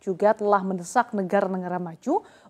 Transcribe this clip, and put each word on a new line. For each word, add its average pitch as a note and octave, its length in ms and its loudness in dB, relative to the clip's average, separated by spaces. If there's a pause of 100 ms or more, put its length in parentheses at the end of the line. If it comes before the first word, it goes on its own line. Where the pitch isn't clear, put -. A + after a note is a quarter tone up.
juga G3+ 320 2
telah G3+ 300 2
mendesak F#3+ 480 -2
negara-negara F#3 680 -2
maju F3+ 460 -2 (260)